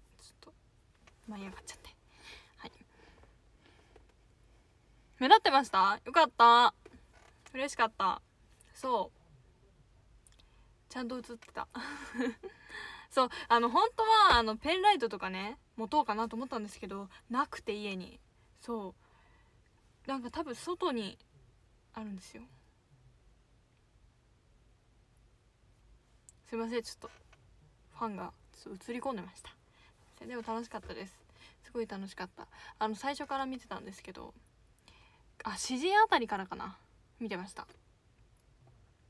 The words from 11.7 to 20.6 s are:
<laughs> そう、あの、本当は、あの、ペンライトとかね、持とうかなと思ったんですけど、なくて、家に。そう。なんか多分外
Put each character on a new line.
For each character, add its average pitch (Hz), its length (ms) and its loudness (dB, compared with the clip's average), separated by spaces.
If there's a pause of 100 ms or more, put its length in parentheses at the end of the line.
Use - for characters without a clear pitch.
<laughs> - 1400 -10
そ 262 140 4
う、 240 40 2 (200)
あ 233 120 6
の、 233 100 4
本 370 240 4
当 453 80 0
は、 427 360 8
あ 233 40 6
の、 220 140 -2
ペ 311 200 0
ン 370 60 0
ラ 415 100 8
イ 349 60 0
ト 233 120 -2
と 202 80 -6
か 190 100 -6
ね、 190 300 -8 (180)
持 220 100 -6
と 302 140 2
う - 60 2
か 208 80 -2
な 226 160 -2
と 226 60 -10
思 262 100 -6
っ - 20 -12
た 240 100 -6
ん 214 40 -6
で 208 80 -10
す - 100 -18
け 208 60 -12
ど、 196 240 -10 (180)
な 262 180 0
く - 160 -12
て、 214 120 -6
家 208 200 -6
に。 - 240 -12 (440)
そ 208 320 -8 (1120)
う。 - 20 -6
な 269 80 -2
ん 247 60 -6
か 240 80 -10
多 320 120 -4
分 269 120 -8
外 349 380 -4